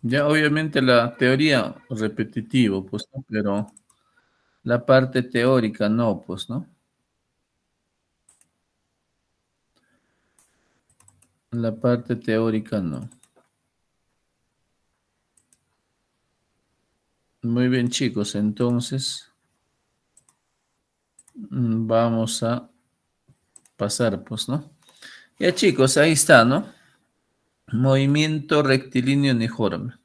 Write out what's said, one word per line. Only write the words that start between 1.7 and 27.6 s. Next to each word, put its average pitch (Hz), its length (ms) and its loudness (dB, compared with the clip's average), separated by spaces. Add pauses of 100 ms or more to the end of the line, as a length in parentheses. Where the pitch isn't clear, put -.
repetitivo, 107 960 -2
pues, 104 280 -10
¿no? 135 140 -12
Pero 104 440 -4 (920)
la 120 220 -2
parte 131 380 2
teórica 120 680 0
no, 110 320 0
pues, - 280 -12
¿no? 120 180 -8 (4000)
La 117 220 -2
parte 120 420 -2
teórica 110 640 -2
no. 80 300 -6 (4000)
Muy 120 260 0
bien, 123 200 0
chicos, 113 460 -4
entonces, 120 960 -4 (2000)
mm, 117 520 -4
vamos 113 560 -2
a 117 260 -6 (1080)
pasar, 104 460 -4
pues, - 260 -10
¿no? - 240 -6 (640)
Ya, 180 160 0
chicos, - 440 2
ahí 156 160 6
está, 135 320 8
¿no? 147 260 0 (960)